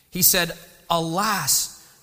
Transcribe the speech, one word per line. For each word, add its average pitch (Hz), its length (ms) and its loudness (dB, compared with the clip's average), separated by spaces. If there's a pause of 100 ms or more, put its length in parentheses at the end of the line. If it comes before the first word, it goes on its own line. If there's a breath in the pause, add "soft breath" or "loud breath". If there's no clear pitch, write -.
(120)
He 180 100 -4
said, 170 360 2 (320)
"Alas, 170 960 -2 (160 loud breath)